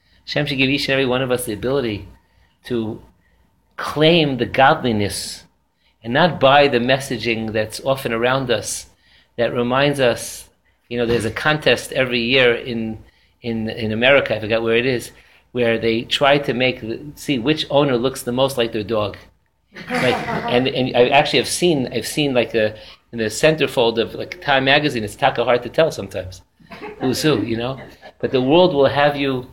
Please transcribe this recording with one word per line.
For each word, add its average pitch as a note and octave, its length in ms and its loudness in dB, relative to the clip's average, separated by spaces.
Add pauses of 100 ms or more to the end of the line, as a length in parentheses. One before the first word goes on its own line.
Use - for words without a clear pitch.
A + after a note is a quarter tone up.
(260)
Hashem D3 200 -2
should C#3+ 120 -4
give C3+ 120 2
each C#3+ 160 -2
and C#3 60 -2
every C3+ 140 2
one B2 160 0
of B2+ 100 -2
us B2 120 -2
the A2 100 -6
ability A2 520 -4 (600)
to A2+ 360 -6 (760)
claim D#3 600 2
the A#2 80 -2
godliness A#2 1000 0 (600)
and A#2 80 -8
not D3+ 260 2
buy C#3 300 6
the B2+ 100 2
messaging A#2 760 -2
that's G#2+ 260 -4
often C3+ 320 -2
around B2 380 0
us - 400 -4 (480)
that A#2 160 0
reminds C3+ 440 2
us, - 520 -2 (400)
you A#2+ 80 -4
know, A#2+ 80 0
there's A#2 180 0
a A2 60 -4
contest D3+ 600 0
every B2 280 0
year B2 320 4
in, A2+ 500 -6 (380)
in, A2+ 300 -4
in A2 200 -4
America, A#2+ 460 2
I G#2 40 -6
forgot A2+ 220 -2
where A2+ 140 2
it A#2+ 80 2
is, B2+ 280 -4 (400)
where A#2 260 0
they A2+ 240 0
try C#3+ 340 2
to D3 160 -2
make, B2+ 300 -2
the, A2+ 180 -8 (140)
see C#3+ 240 -4
which D3 320 -2
owner C#3+ 260 2
looks B2+ 260 -4
the A#2+ 100 -6
most C3 260 0
like A#2 140 -2
their G#2+ 120 -4
dog. G#2 320 -4 (720)
Like, - 400 -2
and, A#3+ 400 0
and B2+ 260 -2
I B2 140 4
actually C#3 300 2
have A2+ 100 0
seen, D3 420 0
I've A2 160 -6
seen, C#3+ 280 -2
like, A#2 200 0
a, G#2+ 220 0 (360)
in A#2 60 -8
the A2 120 -2
centerfold C3 680 2
of, G#2+ 160 -2
like, - 300 -12
Time C3+ 220 2
magazine, C3+ 400 2
it's G#2 120 -10
taka C3+ 260 0
hard A#2+ 200 2
to A2+ 80 -10
tell D#3 200 2
sometimes F#2+ 520 -10 (580)
who's B2+ 220 -2
who, D3 180 2
you A2 160 -4
know. B2 240 -6 (380)
But - 120 -4
the B2+ 120 2
world D3+ 320 6
will C#3 140 4
have D3 280 2
you C3+ 360 -4